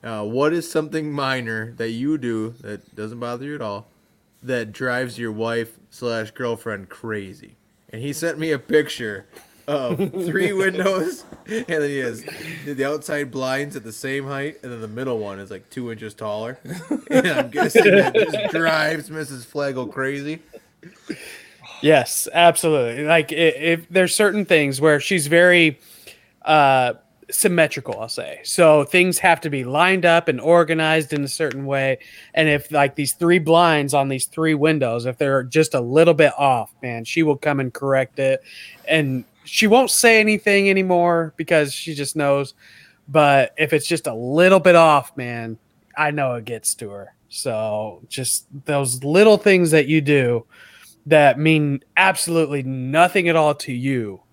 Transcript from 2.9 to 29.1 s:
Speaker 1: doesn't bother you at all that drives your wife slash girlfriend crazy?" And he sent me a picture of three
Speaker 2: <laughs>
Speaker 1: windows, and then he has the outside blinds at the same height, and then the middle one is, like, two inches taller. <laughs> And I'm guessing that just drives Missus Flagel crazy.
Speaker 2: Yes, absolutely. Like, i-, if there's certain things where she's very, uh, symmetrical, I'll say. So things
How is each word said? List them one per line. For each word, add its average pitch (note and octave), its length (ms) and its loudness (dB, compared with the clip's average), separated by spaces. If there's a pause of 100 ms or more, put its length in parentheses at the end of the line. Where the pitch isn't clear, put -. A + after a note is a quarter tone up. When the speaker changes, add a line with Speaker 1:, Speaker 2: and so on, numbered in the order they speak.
Speaker 1:
doesn't A2 240 -12
bother A#2+ 260 -10
you D3 100 -14
at C3+ 60 -14
all G2+ 260 -12 (540)
that A#2+ 300 -6
drives B2 480 -6
your A#2 140 -6
wife A2+ 440 -6 (120)
slash A2+ 420 -8
girlfriend A2 580 -8
crazy?" G#2 680 -12 (340)
And A2 120 -14
he C#3+ 120 -8
sent D#3 260 -6
me D#3+ 120 -4
a C#3 80 -2
picture B2 680 -2 (400)
of C3+ 300 -4
three F#3 560 -4
Speaker 2:
<laughs> - 0 -
Speaker 1:
windows, F#3+ 720 -4 (200)
and A3 220 -8
then D3+ 220 -4
he C#3 80 -8
has A#2 260 -8 (420)
the C3+ 200 -4
outside D3 460 -6
blinds C3+ 440 -6
at B2 80 -14
the A2 80 -16
same C3+ 360 -8
height, C#3 360 -10
and B2+ 80 -12
then A#2 100 -14
the A2 60 -12
middle A#2+ 320 -6
one G2+ 200 -10
is, G2 120 -16
like, F#2+ 180 -18
two A#2+ 220 -10
inches A2 220 -14
taller. A2 500 -10
<laughs> C3 60 -20 (420)
And C4 160 2
I'm C4+ 220 -2
guessing F#4 340 2
that - 320 4
just A4 380 -2
drives D#3+ 580 -2
Missus C#3 340 -12
Flagel C3+ 420 -6
crazy. C#3+ 540 -8 (1400)
Speaker 2:
Yes, - 520 2
absolutely. D3 720 2
Like, D#3+ 280 0
i-, D#3 40 -8
if E3 540 0
there's F3+ 260 0
certain G#3 300 0
things C#3 360 2
where D3+ 180 4
she's D#3 280 -2
very, E3+ 520 4 (640)
uh, C3+ 500 4 (360)
symmetrical, D3+ 680 0
I'll A2+ 100 -10
say. - 340 -12
So D3+ 400 6
things F3+ 360 0